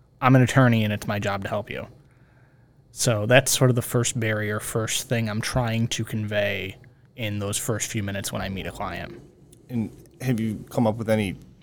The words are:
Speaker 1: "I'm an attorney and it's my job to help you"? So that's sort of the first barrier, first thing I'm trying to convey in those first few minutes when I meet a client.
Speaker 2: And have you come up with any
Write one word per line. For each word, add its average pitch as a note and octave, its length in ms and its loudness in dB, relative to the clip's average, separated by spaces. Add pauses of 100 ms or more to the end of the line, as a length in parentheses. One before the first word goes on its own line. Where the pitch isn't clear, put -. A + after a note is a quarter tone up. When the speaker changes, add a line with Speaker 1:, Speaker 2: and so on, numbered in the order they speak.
(200)
Speaker 1:
"I'm B2+ 140 8
an B2+ 80 10
attorney A#2+ 400 6
and G#2 100 0
it's G#2 140 -4
my G#2 140 -2
job G2 240 -2
to - 40 -6
help G#2 220 -4
you"? B1+ 160 -10 (1040)
So G#2+ 360 0
that's C3 260 6
sort B2+ 180 4
of A#2 60 2
the A#2+ 60 0
first - 360 -2
barrier, G#2+ 400 -2
first - 500 -4
thing A2+ 220 0
I'm G#2+ 100 -2
trying A2+ 480 0
to - 160 -4
convey G2+ 720 -2 (360)
in G#2 260 -4
those G2+ 180 -4
first - 320 -4
few A2 100 -4
minutes G2 320 -6
when A2 80 -6
I G2 80 -6
meet F#2+ 160 -8
a F2 60 -10
client. - 500 -10 (480)
Speaker 2:
And A2+ 220 -4 (300)
have B2+ 180 -2
you A2 320 -4
come A#2+ 160 0
up G#2+ 80 2
with A2+ 160 -4
any G#2 260 0 (260)